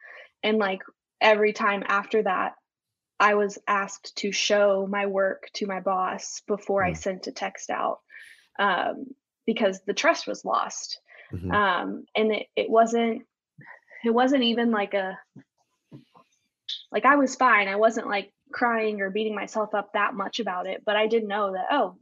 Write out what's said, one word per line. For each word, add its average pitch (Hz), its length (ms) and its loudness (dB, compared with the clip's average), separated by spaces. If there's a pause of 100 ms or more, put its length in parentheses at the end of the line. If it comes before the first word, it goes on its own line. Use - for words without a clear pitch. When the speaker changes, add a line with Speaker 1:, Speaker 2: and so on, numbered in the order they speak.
(420)
Speaker 1:
And, 214 160 2
like, 196 240 -2 (380)
every 214 320 4
time 202 340 -2
after 202 360 0
that, - 320 -2 (640)
I 208 140 4
was 202 320 0
asked 196 520 -4
to 202 120 -4
show 196 580 2
my 202 180 -2
work 190 480 -2
to 208 120 -6
my 190 140 -6
boss 185 640 -4
before 196 380 0
I 175 80 0
Speaker 2:
Mm. 160 40 -6
Speaker 1:
sent 185 300 -6
a - 60 -8
text - 380 -10
out, - 300 -4 (580)
um, - 560 -2 (320)
because 208 380 0
the 202 100 -2
trust - 320 2
was 202 180 -8
lost. - 560 -4 (320)
Speaker 2:
Mm-hmm. 95 180 -6
Speaker 1:
Um, 180 640 0
and 214 180 2
it, 208 220 -4
it 208 160 0
wasn't, 226 560 4 (800)
it 233 60 2
wasn't 254 340 4
even, 233 260 2
like, 202 240 -2
a, 190 240 -4 (1700)
like, - 120 0
I 285 120 8
was 269 180 2
fine. 220 340 4
I 196 80 -4
wasn't, 220 300 2
like, 202 260 -4 (200)
crying 220 480 0
or 196 100 -2
beating 214 240 -2
myself 208 400 -6
up 202 180 -4
that 214 220 0
much 196 260 -6
about 185 260 -4
it, - 180 -8
but 208 120 0
I 220 100 2
did 220 200 0
know 202 260 -2
that, 185 180 -4
oh, 202 320 0